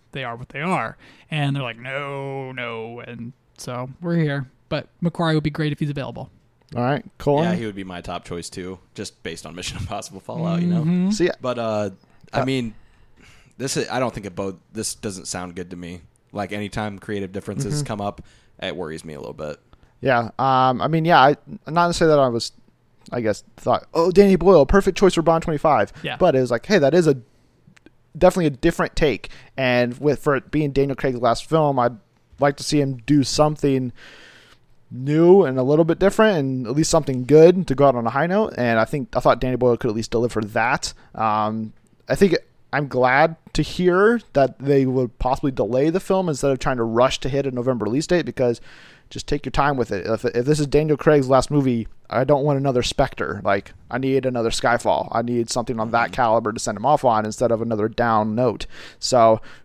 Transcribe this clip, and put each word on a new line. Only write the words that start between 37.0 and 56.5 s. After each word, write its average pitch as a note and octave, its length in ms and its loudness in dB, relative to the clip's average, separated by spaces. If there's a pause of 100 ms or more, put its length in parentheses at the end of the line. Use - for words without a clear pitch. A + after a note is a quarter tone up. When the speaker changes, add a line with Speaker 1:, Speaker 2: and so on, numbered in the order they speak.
Speaker 2:
good D#3+ 420 8
to - 80 -2
go C#3+ 120 4
out C3+ 80 6
on A#2 120 -4
a A#2+ 40 -2
high C#3+ 160 -2
note. G3+ 320 -2
And A#2 200 2
I A2+ 60 4
think, C#3+ 320 -6
I B2 40 0
thought A#2+ 200 2
Danny B2+ 160 -2
Boyle A#2+ 220 2
could B2+ 100 -4
at G#2+ 80 -2
least A#2 140 -6
deliver A#2 320 -2
that. A2+ 500 -2 (220)
Um, A2 580 -2 (380)
I - 40 0
think G3 220 4 (380)
I'm C#3 140 -2
glad C3 480 2 (180)
to D#3 80 0
hear F#3+ 580 2 (140)
that C3+ 240 2
they C#3 260 2
would C3 340 -2
possibly C3+ 320 -2
delay B2+ 380 0
the E3 100 0
film F#3+ 300 -2
instead C#3+ 220 -2
of C3 80 -2
trying C3+ 180 -4
to A#2 60 -2
rush A#2 380 0
to C3+ 100 -6
hit C#3 160 -2
a C3 60 -4
November B2 320 -2
release B2 220 -2
date, F3 200 0
because A#2+ 340 -2 (480)
just - 180 -14
take C#3+ 200 -4
your C3 40 -6
time C#3+ 280 0
with A2+ 140 -2
it. F#2+ 140 -4
If, A2+ 200 -2
if A#2+ 180 0
this D3+ 160 2
is C#3+ 60 0
Daniel D3 320 2
Craig's D3 320 4
last C3 200 4
movie, C3 380 2 (220)
I A#2+ 140 0
don't C#3+ 200 2
want C#3+ 140 0
another C3 240 0
Spectre. G2+ 600 -4
Like, G2+ 300 -2 (180)
I A#2+ 60 -4
need C3+ 300 -2
another A#2+ 240 -2
Skyfall. A#2 600 0
I A#2 120 -2
need A#2+ 260 -2
something A#2 320 -4
on A2 120 -6
that A#2 160 2
Speaker 3:
Mm-hmm. F2+ 80 -14
Speaker 2:
caliber A2+ 360 2